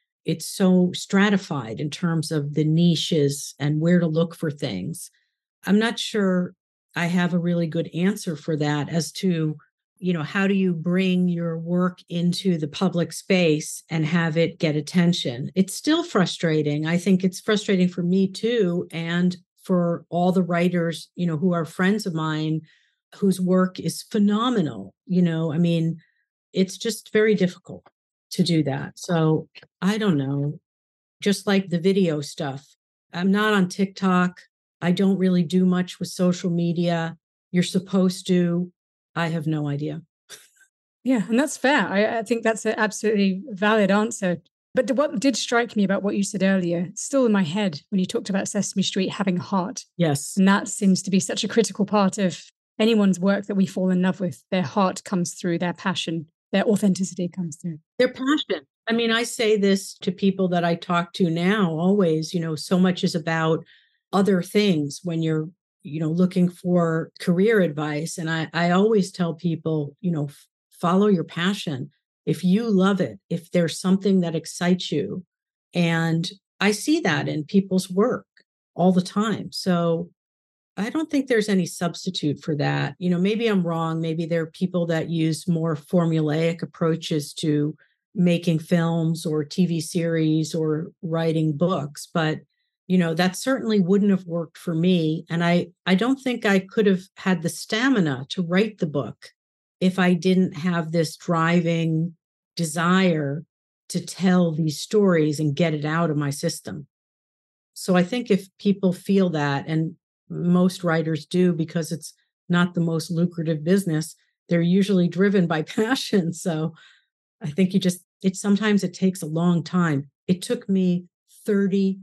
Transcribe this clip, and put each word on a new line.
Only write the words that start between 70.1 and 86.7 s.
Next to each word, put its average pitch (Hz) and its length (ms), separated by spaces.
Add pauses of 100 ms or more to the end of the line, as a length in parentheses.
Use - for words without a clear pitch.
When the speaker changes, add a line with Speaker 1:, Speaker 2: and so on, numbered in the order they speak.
Speaker 1:
know, 147 160
f-, - 200 (240)
follow 185 360
your 175 180
passion. 160 640 (360)
If 151 180
you 214 240
love 190 320
it, 113 180 (120)
if 165 200
there's 170 300
something 190 400
that 165 140
excites 180 580
you, 175 320 (500)
and 165 540 (320)
I 202 120
see 302 280
that 151 280
in 151 160
people's 185 460
work 202 360 (480)
all 180 180
the 180 100
time. 208 480
So 170 600 (640)
I 214 140
don't 320 200
think 277 160
there's 220 220
any 190 180
substitute 170 720
for 160 160
that. 143 420
You 180 120
know, 175 80
maybe 214 280
I'm 190 200
wrong. 165 340
Maybe 165 260
there 165 160
are 160 80
people 180 360
that 160 240
use 160 380
more 165 260
formulaic 160 880
approaches 160 720